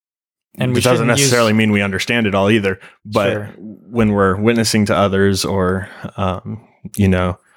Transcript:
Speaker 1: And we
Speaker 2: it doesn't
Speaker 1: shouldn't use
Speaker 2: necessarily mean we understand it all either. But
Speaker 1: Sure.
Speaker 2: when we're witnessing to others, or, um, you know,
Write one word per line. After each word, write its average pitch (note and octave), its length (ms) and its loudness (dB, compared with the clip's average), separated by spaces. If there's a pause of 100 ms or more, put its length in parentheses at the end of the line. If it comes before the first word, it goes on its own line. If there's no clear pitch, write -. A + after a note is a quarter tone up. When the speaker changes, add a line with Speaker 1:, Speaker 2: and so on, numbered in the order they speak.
(600)
Speaker 1:
And B2+ 120 0
we B2 80 0
Speaker 2:
it - 40 0
doesn't B2 220 2
Speaker 1:
shouldn't C#3 120 2
use C#3 80 2
Speaker 2:
necessarily A#2+ 260 2
mean A2 200 2
we G2+ 100 2
understand G2+ 440 -2
it G2 80 0
all G2 160 2
either. G2+ 280 0 (260)
But G#2 280 0
Speaker 1:
Sure. G#2 260 -8
Speaker 2:
when G#2+ 540 -4
we're G2 240 2
witnessing A2 500 2
to G2+ 100 0
others, G2 480 2
or, F#2+ 440 -2 (280)
um, G2 440 -6 (360)
you F#2+ 120 2
know, F2+ 300 0 (180)